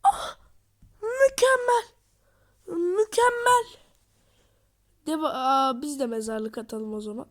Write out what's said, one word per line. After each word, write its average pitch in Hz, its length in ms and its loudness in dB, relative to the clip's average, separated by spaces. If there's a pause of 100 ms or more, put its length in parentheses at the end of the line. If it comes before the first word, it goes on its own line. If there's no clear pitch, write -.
Ah, - 340 0 (640)
mükemmel. 494 800 2 (800)
Mükemmel. 440 1000 2 (1400)
Deva-, 311 280 -2
aa, 262 480 0
biz 285 180 -6
de 254 60 0
mezarlık 220 520 -6
atalım 220 360 -10
o 214 60 -8
zaman. 214 300 -12